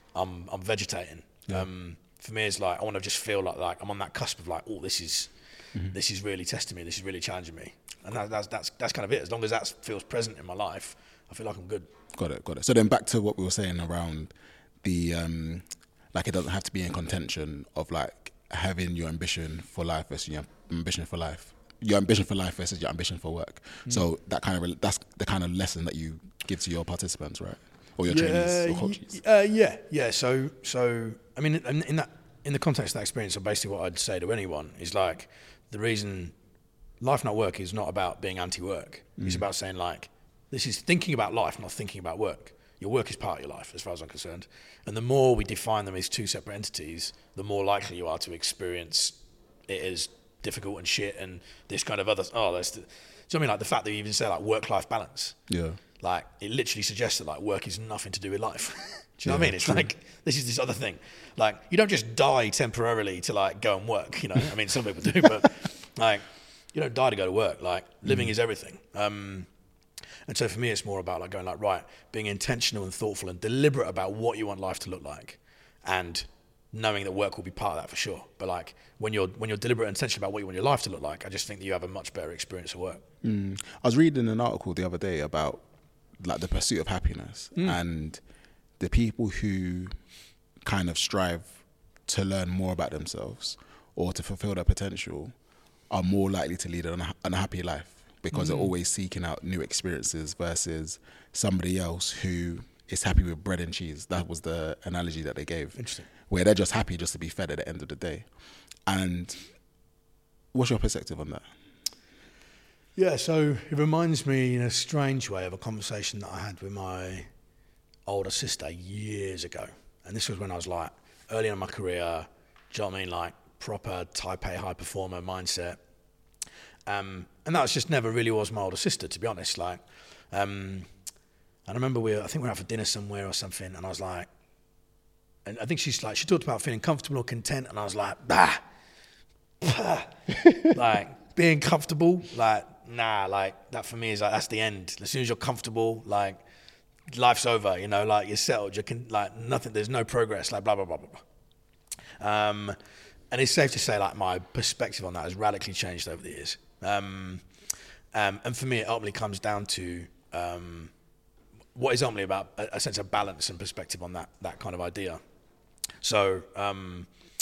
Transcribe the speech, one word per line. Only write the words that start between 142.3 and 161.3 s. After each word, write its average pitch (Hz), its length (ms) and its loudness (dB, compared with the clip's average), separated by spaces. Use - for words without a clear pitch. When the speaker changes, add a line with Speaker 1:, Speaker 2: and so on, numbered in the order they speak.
Speaker 1:
like, 110 300 4
nah, 113 400 2
like, 95 440 -2
that 110 140 -6
for - 120 -10
me 113 140 -2
is 104 100 0
like, 104 100 2
that's 107 160 0
the 110 120 -2
end. 101 420 -2
As 101 80 -6
soon 135 120 0
as 120 80 0
you're 117 60 2
comfortable, 113 720 -2
like, 101 320 0
life's 123 280 8
over, 104 340 4
you 101 80 -4
know, 104 180 4
like, 104 220 6
you're 104 100 0
settled, 104 400 0
you 107 60 -2
can, 120 260 -6
like, 104 280 0
nothing, 117 360 -2
there's 107 160 0
no 120 140 2
progress, 110 480 2
like, 101 120 -2
blah, 107 120 4
blah, 98 100 0
blah, 85 120 -4
blah, - 120 -12
blah. - 1400 -4
Um, 104 240 -4
and 123 100 2
it's 135 100 4
safe 143 200 6
to - 80 -2
say, 107 180 2
like, 98 180 0
my 92 240 0
perspective 98 640 -4
on 90 80 -6
that 87 100 -6
has 90 120 -6
radically 101 380 0
changed 87 340 -4
over 87 140 -8
the 85 80 -12
years. 76 280 -8
Um, 95 580 -4
um, 101 300 2
and 127 120 -4
for 131 120 -4
me, 123 120 2
it 107 80 -2
ultimately 110 260 -2
comes 101 260 -4
down 104 280 -2
to, 87 380 -6
um, 87 560 -8